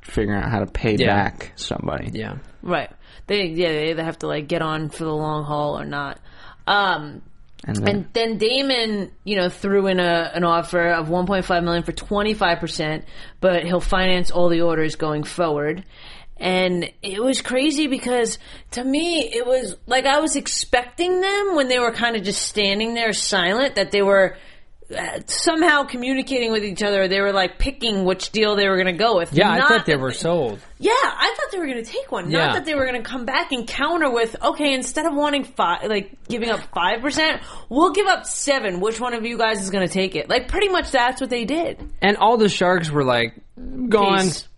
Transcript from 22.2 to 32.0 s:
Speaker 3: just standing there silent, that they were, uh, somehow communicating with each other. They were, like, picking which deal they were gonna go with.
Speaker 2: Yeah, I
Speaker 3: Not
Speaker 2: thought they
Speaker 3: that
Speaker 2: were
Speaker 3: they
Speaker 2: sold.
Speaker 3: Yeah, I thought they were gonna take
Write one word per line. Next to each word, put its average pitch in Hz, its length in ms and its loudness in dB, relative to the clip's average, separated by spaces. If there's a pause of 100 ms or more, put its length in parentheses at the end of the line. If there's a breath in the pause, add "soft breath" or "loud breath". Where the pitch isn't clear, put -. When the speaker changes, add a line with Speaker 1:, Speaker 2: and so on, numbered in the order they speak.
Speaker 3:
just 190 220 -4
standing 214 520 0
there 233 180 0
silent, 202 640 0
that 190 160 0
they 202 100 2
were, 196 360 4 (600 loud breath)
uh, - 300 -8
somehow 320 580 2
communicating 254 680 -2
with 214 140 -2
each 202 180 -4
other. 196 260 2
They 196 120 2
were, 202 140 2
like, 185 240 0
picking 220 480 0
which 185 260 0
deal 214 240 2
they 202 140 4
were 190 80 4
gonna 185 180 2
go 214 220 4
with. 170 160 -2
Speaker 2:
Yeah, 190 160 6
I 170 80 4
Speaker 3:
Not 269 100 6
Speaker 2:
thought - 180 4
they 160 60 4
Speaker 3:
that 139 80 2
Speaker 2:
were 131 120 -2
Speaker 3:
they - 40 -6
Speaker 2:
sold. 156 420 0 (200)
Speaker 3:
Yeah, 415 160 2
I 453 420 0
thought 554 160 -6
they 392 60 -6
were 339 80 -4
gonna 240 180 -6
take 508 260 -10